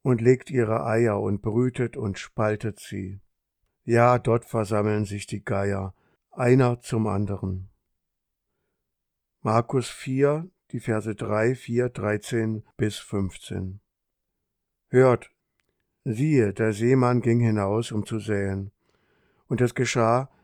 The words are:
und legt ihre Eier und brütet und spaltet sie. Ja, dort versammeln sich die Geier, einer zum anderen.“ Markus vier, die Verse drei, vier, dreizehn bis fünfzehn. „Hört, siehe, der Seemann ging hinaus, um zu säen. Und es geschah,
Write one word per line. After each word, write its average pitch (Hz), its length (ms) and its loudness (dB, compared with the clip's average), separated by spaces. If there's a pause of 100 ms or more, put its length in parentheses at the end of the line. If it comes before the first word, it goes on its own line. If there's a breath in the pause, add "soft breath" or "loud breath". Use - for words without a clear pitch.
und 123 200 2
legt 123 300 4
ihre 117 340 0
Eier 113 340 2
und 101 220 -2
brütet 120 560 -2
und 101 220 -6
spaltet 107 600 -4
sie. 98 420 -10 (640)
Ja, 120 340 4
dort 120 280 0
versammeln 107 600 0
sich 101 220 -10
die 101 160 -10
Geier, 98 500 -4 (380)
einer 123 480 4
zum 110 280 -4
anderen.“ 95 640 -4 (1700)
Markus 117 480 0
vier, 143 600 0 (220)
die - 80 -6
Verse 110 360 -2
drei, 110 380 0
vier, 120 360 -2
dreizehn 110 720 -4 (140 soft breath)
bis 107 200 -2
fünfzehn. 95 800 -6 (1120)
„Hört, 127 420 4 (720)
siehe, 123 500 2
der 110 180 0
Seemann 123 500 2
ging 120 180 2
hinaus, 107 520 0
um 107 140 -6
zu 113 140 -6
säen. 98 520 -4 (760)
Und 113 140 0
es 120 140 0
geschah, 120 540 0 (140)